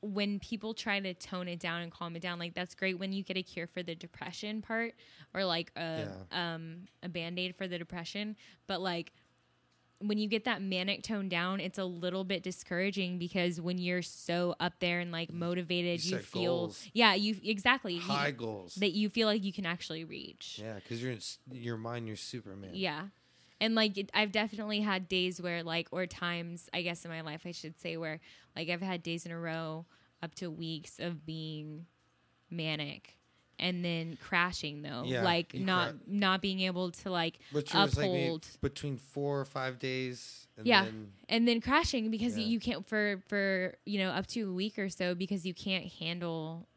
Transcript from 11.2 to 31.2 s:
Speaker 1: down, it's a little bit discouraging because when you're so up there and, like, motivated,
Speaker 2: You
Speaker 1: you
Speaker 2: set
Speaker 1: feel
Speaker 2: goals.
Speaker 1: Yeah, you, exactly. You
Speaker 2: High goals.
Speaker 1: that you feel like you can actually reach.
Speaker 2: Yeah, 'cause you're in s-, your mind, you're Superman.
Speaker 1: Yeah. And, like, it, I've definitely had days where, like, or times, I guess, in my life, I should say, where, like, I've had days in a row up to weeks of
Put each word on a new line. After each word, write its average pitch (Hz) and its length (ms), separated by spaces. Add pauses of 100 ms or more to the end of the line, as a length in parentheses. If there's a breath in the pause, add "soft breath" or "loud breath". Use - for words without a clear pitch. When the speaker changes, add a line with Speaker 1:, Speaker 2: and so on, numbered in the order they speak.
Speaker 1:
down, 180 300
it's 185 180
a 196 60
little 180 400
bit 185 180
discouraging 185 760
because 175 420
when 180 180
you're 180 240
so 175 580
up 175 200
there 175 200
and, 175 100
like, 165 220
motivated, 175 720
Speaker 2:
You 180 60
Speaker 1:
you 185 80
Speaker 2:
set - 80
Speaker 1:
feel 185 160 (240)
Speaker 2:
goals. - 260
Speaker 1:
Yeah, 220 220
you, 208 280
exactly. 202 520
You 170 60
Speaker 2:
High 147 320
goals. 110 420
Speaker 1:
that 196 180
you 214 160
feel - 200
like 208 140
you 196 100
can 196 120
actually 165 400
reach. - 580
Speaker 2:
Yeah, 110 180
'cause 117 200
you're 127 120
in 110 60
s-, - 200 (120)
your 120 280
mind, 117 280
you're 107 100
Superman. 98 580
Speaker 1:
Yeah. 185 340 (520 soft breath)
And, 226 160
like, 214 200
it, 196 160
I've 208 200
definitely 214 480
had 190 280
days 180 320
where, 170 220
like, 165 280
or 180 160
times, 170 680
I 175 80
guess, 170 240
in 170 40
my 160 120
life, 160 240
I 175 60
should 160 280
say, 165 160
where, 156 240 (360 loud breath)
like, 170 120
I've 175 140
had 185 200
days 170 220
in 170 80
a 170 60
row 165 480 (360 soft breath)
up 170 140
to 175 140
weeks 160 480
of 165 260